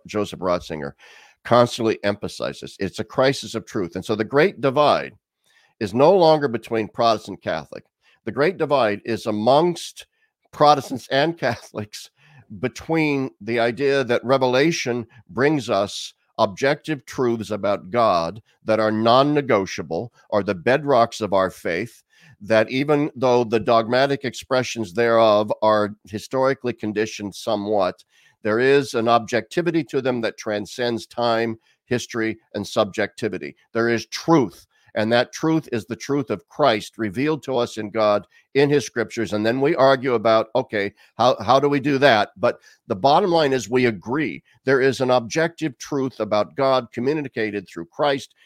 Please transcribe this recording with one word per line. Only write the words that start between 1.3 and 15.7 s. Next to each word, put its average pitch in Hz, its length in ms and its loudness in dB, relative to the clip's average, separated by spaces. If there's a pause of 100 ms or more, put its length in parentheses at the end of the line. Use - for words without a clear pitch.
constantly 120 600 2
emphasizes 98 760 -6
it's 92 200 -6
a 107 40 -6
crisis 131 520 -2
of 107 100 -8
truth. 90 300 -6
And 92 100 -8
so 110 100 -4
the 110 80 -2
great 143 380 0
divide 123 520 0 (680)
is 101 140 -4
no 143 220 6
longer 156 320 4
between 113 400 -4
Protestant 110 540 -2
Catholic. 80 440 -8 (400)
The 113 60 -6
great 151 260 -2
divide 131 460 0
is 113 220 -6
amongst 131 800 0 (460)
Protestants 143 580 2
and 156 280 0
<laughs> - 80 -4
Catholics - 640 -8 (480)
between 139 720 -2 (100)
the 113 180 -2
idea 135 440 0
that 120 200 0
revelation 127 840 0 (220)
brings 131 400 0
us 101 440 -4 (240)